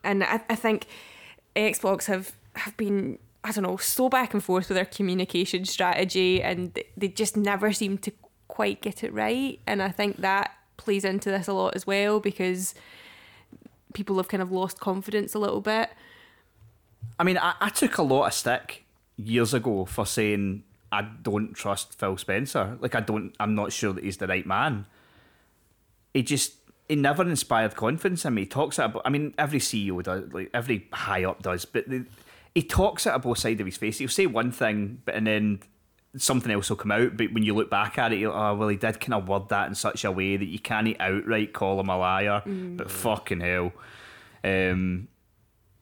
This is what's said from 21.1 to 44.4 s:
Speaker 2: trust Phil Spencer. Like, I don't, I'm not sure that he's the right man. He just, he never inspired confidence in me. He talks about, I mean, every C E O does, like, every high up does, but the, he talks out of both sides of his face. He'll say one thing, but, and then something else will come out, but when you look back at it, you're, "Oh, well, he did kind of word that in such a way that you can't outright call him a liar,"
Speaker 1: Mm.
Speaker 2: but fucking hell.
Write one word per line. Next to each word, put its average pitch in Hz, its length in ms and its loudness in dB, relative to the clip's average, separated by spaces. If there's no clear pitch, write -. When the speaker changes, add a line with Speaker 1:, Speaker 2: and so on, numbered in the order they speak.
Speaker 2:
trust - 420 -4
Phil 98 200 0
Spencer. 113 640 -2
Like, 123 140 -2
I 117 40 2
don't, 107 400 -4
I'm 107 160 0
not 104 180 -2
sure 104 200 -2
that 90 100 -6
he's 92 140 -4
the 95 100 -4
right 92 180 0
man. 104 400 0
He 131 100 4
just, - 300 0
he 156 80 0
never 143 280 4
inspired 120 520 2
confidence 165 500 0
in 139 100 2
me. 101 80 2
He 95 40 -4
talks 147 320 -2
about, 120 260 0
I 127 40 2
mean, 143 280 0
every 147 220 0
C 107 280 -2
E 92 40 0
O 90 100 -2
does, 92 320 -4
like, 92 200 -6
every 120 400 -2
high 95 300 -2
up 92 180 -2
does, 90 240 -4
but - 240 -4
the, 127 160 -4
he 165 80 4
talks - 440 2
out 156 80 2
of 127 80 2
both 123 160 2
sides 113 200 0
of 104 60 -2
his 95 120 -8
face. 110 220 -4
He'll 135 80 -4
say 196 200 2
one 117 240 0
thing, 107 540 0
but, - 100 -4
and 110 120 2
then 107 320 2
something 127 340 2
else 101 200 0
will 101 60 0
come 104 140 -2
out, 113 240 4
but 110 160 0
when 110 120 2
you 107 100 4
look 107 160 2
back 104 300 0
at 117 120 2
it, 110 60 2
you're, 104 160 0
"Oh, 104 220 2
well, 107 140 0
he 104 80 2
did 110 220 0
kind - 140 -4
of 98 160 -2
word 98 200 0
that 101 180 0
in 101 80 -6
such - 280 -2
a 101 80 0
way 95 260 0
that 98 100 -2
you 85 100 -8
can't 110 420 0
outright 101 540 0
call 98 260 2
him 95 100 0
a 92 100 2
liar," 98 480 2
Speaker 1:
Mm. 101 300 -6
Speaker 2:
but - 120 -8
fucking - 520 -2
hell. 90 300 0